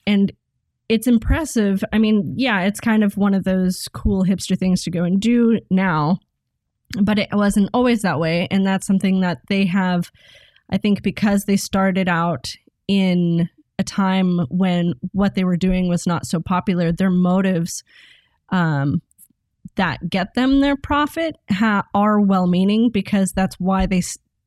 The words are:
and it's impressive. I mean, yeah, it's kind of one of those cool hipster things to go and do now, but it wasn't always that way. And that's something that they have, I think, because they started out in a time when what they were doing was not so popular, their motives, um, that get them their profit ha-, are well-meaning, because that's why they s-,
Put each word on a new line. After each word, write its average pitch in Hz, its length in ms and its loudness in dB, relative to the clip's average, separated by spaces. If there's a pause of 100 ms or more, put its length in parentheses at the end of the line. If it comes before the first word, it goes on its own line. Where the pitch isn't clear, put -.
and 202 260 2 (560)
it's 226 180 0
impressive. 226 760 0 (100)
I 214 60 0
mean, 214 380 0
yeah, 226 260 0
it's 202 180 -2
kind 220 220 2
of 202 140 0
one 196 180 2
of 190 100 -2
those 185 480 -2
cool 190 320 0
hipster 185 320 0
things 185 280 -2
to 165 60 -6
go 170 120 -2
and 180 160 0
do 233 400 2 (120)
now, 180 480 2 (840)
but 208 180 2
it 208 140 -2
wasn't 202 400 2
always 240 300 2
that 160 180 0
way. 165 300 0
And 196 160 2
that's 190 200 -2
something 190 340 2
that 180 180 -2 (100)
they 196 160 0
have, 180 460 0 (600)
I 190 60 0
think, 202 260 0
because 202 440 0
they 202 100 2
started 190 520 0
out 170 460 -2 (320)
in 180 640 2 (280)
a 190 60 -2
time 190 560 0 (120)
when 175 440 0 (180)
what 196 220 0
they 190 80 0
were 180 140 0
doing 185 320 0
was 175 180 -2
not 175 200 -2
so 180 120 -4
popular, 175 540 -2
their 190 180 0
motives, 180 720 0 (680)
um, 156 520 -2 (720)
that 175 340 -4
get 190 260 -6
them 269 260 2
their 277 160 2
profit 302 580 -2 (160)
ha-, 202 320 2 (100)
are 208 280 2
well-meaning, 196 680 2
because 196 420 0
that's 190 260 -2
why 190 260 0
they 185 140 0
s-, - 200 -6 (280)